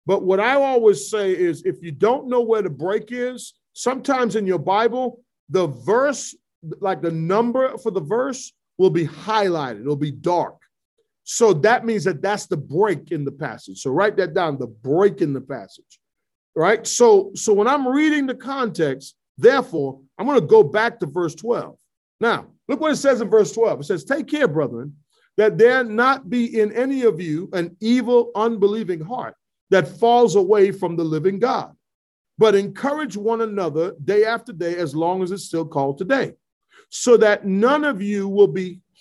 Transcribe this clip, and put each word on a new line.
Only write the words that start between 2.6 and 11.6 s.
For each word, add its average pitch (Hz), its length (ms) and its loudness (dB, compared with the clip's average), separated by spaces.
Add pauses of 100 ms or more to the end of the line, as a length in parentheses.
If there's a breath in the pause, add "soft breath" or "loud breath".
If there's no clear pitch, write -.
the 190 100 -6
break 190 400 -6
is, 247 440 -8 (180)
sometimes 254 640 -2
in 208 100 -2
your 185 120 0
Bible, 233 640 -2 (260)
the 175 180 0
verse, 196 680 -2 (460)
like, 190 200 -4
the 170 100 -4
number 226 680 0
for 220 120 -4
the 185 100 -4
verse 233 520 -6 (240)
will 185 140 4
be 160 160 0
highlighted. 165 760 -4
It'll 143 160 -4
be 143 140 -4
dark. 143 460 -4 (640)
So 214 320 2
that 220 320 2